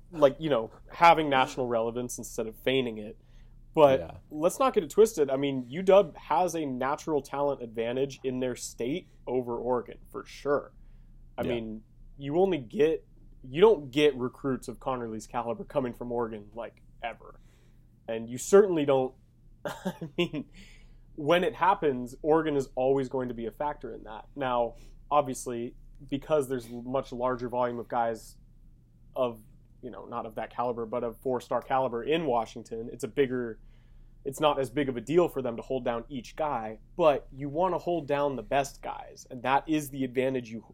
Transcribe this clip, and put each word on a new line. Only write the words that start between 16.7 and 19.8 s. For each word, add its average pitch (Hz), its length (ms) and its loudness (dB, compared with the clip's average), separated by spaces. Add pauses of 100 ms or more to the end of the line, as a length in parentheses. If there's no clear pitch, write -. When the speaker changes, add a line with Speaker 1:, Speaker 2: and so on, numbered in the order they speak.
Speaker 1:
ever. - 340 -12 (720)
And 113 200 -4
you 127 100 -8
certainly 185 460 6
don't, 135 300 2 (260)
<laughs> - 240 -20
I 170 280 -6 (240)